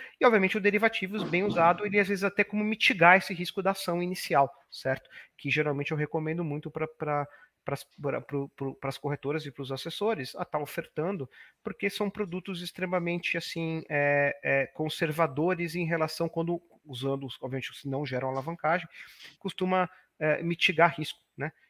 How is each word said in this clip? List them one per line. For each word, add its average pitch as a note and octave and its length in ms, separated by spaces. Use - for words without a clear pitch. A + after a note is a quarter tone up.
e, D#4+ 60
obviamente, G#3+ 320
o G#3+ 40
derivativos G3+ 640
bem F3 220
usado, F3+ 400
ele, G3+ 160
às F#3 80
vezes, G3 160
até G3+ 180
como G#3 220
mitigar F#3+ 540
esse F#3+ 160
risco F3 280
da F#3+ 100
ação F3 300
inicial, F3 480
certo? - 400
Que C#3+ 140
geralmente C#3+ 400
eu D#3 80
recomendo D#3 440
muito D3+ 280
pra, D#3+ 180
pra, D3 400
pras, C#3 220
pra, C3+ 220
pro, C#3+ 340
pro, C3+ 200
pras C3+ 200
corretoras D3 480
e D3 60
pros C3 200
assessores E3 680
a F3+ 100
tá - 120
ofertando, D#3 720
porque G3 280
são G#3 180
produtos F#3 540
extremamente, F3 720
assim, D#3+ 540
é, C#3+ 520
é, C#3 260
conservadores D#3 1080
em F3 100
relação D#3+ 460
quando, E3+ 320
usando, C3+ 460
obviamente, C3 360
se - 80
não C#3 200
geram C3 240
alavancagem, D#3+ 580
costuma, F#3 520
é, D#3 240
mitigar E3+ 540
risco, - 240
né? C#3+ 160